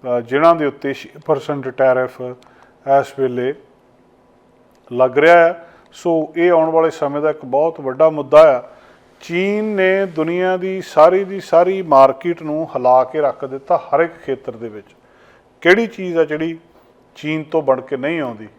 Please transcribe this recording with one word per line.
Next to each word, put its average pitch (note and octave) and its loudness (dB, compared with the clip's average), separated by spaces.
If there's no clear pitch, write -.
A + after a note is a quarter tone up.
ਅ, - -2
ਜਿਨ੍ਹਾਂ C#3+ 2
ਦੇ D3+ -2
ਉੱਤੇ C#3 -6
ਛੇ - -18
ਪਰਸੈਂਟ C#3 -4
ਟੈਰਿਫ B2+ -2
ਇਸ - -10
ਵੇਲੇ B2+ -2
ਲੱਗ B2+ 2
ਰਿਹਾ E3+ 6
ਹੈ। E3+ 2
ਸੋ E3 -4
ਇਹ F3 2
ਆਉਣ D#3+ 2
ਵਾਲੇ D#3+ 2
ਸਮੇਂ D3 -6
ਦਾ D#3+ 0
ਇੱਕ D3 -10
ਬਹੁਤ D3+ -2
ਵੱਡਾ C#3 0
ਮੁੱਦਾ D3 4
ਆ। - -14
ਚੀਨ G3 -4
ਨੇ G3 0
ਦੁਨੀਆ F3 -2
ਦੀ F#3+ -6
ਸਾਰੀ F3+ 4
ਦੀ F#3+ -10
ਸਾਰੀ F3+ 0
ਮਾਰਕੀਟ D3 2
ਨੂੰ D3+ -6
ਹਿਲਾ B2+ 2
ਕੇ D#3 -6
ਰੱਖ C#3+ -4
ਦਿੱਤਾ C3+ -4
ਹਰ D#3 -2
ਇੱਕ E3 -2
ਖੇਤਰ B2+ -10
ਦੇ A2+ -14
ਵਿੱਚ। G#2 -16
ਕਿਹੜੀ G#3 2
ਚੀਜ਼ F3+ -6
ਆ D#3+ 2
ਜਿਹੜੀ D#3+ -6
ਚੀਨ D#3 -6
ਤੋਂ D#3 -4
ਬਣ C3 0
ਕੇ C3+ -8
ਨਹੀਂ D#3 -6
ਆਉਂਦੀ A2 -10